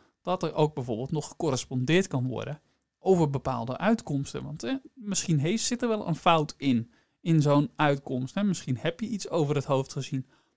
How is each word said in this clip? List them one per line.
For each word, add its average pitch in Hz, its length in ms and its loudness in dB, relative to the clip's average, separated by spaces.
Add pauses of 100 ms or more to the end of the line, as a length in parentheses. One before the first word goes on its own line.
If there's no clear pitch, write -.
(220)
dat 180 220 -4
er 160 100 -4
ook 151 220 2
bijvoorbeeld 123 360 -6
nog 151 160 -4
gecorrespondeerd 135 800 0
kan 127 200 -2
worden 113 340 -6 (380)
over 175 300 4
bepaalde 123 480 -4
uitkomsten. 143 680 -2
Want, 143 200 -10
eh, 247 100 -2 (200)
misschien 190 460 0
heeft, 180 240 0
zit 247 180 -2
er 247 60 0
wel 214 200 -2
een 170 80 0
fout 160 420 2
in, 120 340 2 (300)
in 165 200 4
zo'n 143 340 4
uitkomst. 139 600 0
Hè. 202 80 0
Misschien 156 340 0
heb 139 220 -4
je 214 80 -4
iets 214 220 -6
over 147 260 0
het 139 100 -2
hoofd 135 260 0
gezien. 135 340 -6 (320)